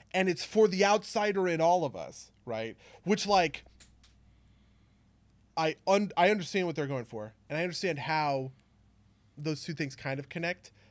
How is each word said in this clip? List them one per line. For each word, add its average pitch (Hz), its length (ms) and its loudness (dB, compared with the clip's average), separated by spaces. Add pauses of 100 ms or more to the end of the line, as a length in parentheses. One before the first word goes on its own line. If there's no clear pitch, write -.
(140)
and 190 140 2
it's 170 160 -2
for 214 240 6
the 185 160 2
outsider 202 640 2
in 165 120 0
all 170 240 4
of 139 120 -4
us, - 340 -12 (140)
right? 113 320 -8 (260)
Which, 196 240 0
like, 185 380 2 (1900)
I 160 180 2 (140)
un-, 196 280 4
I 180 140 6
understand 185 380 0
what 156 80 -4
they're 151 100 -2
going 131 200 -4
for, 107 260 -10 (160)
and 147 100 -6
I 165 60 -2
understand 175 340 -4
how 139 540 -2 (840)
those 151 280 -6
two - 100 -8
things 139 220 -6
kind 135 240 -6
of 139 80 -12
connect, 175 420 -8 (200)